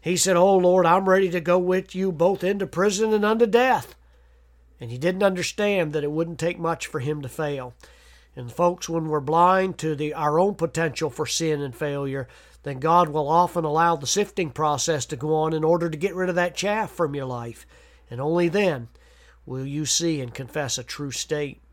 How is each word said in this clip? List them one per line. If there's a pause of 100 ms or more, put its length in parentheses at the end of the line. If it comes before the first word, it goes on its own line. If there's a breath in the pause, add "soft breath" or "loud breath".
He
said,
"Oh,
Lord,
I'm
ready
to
go
with
you
both
into
prison
and
unto
death." (840)
And
he
didn't
understand
that
it
wouldn't
take
much
for
him
to
fail. (600 soft breath)
And
folks,
when
we're
blind
to
the,
our
own
potential
for
sin
and
failure, (360 soft breath)
then
God
will
often
allow
the
sifting
process
to
go
on
in
order
to
get
rid
of
that
chaff
from
your
life. (440 soft breath)
And
only
then (560 soft breath)
will
you
see
and
confess
a
true
state. (120)